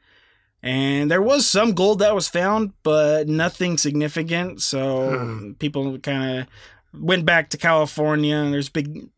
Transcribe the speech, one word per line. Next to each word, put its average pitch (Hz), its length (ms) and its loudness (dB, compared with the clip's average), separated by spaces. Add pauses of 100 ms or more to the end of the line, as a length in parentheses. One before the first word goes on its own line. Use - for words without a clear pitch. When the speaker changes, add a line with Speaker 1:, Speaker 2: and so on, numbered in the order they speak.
(640)
Speaker 1:
And 139 460 0
there 175 120 4
was 262 220 2
some 220 280 2
gold 190 260 2
that 208 160 4
was 185 140 -2
found, 202 440 0 (120)
but 151 420 2
nothing 165 500 0
significant. 156 880 -2
So 135 560 -2
Speaker 2:
Hmm. 110 360 -8
Speaker 1:
people 139 440 -6
kinda 131 480 -4 (480)
went 160 320 0
back 165 240 2
to - 80 -6
California. 151 920 0
There's 143 200 -2
a - 40 -14
big 151 460 -6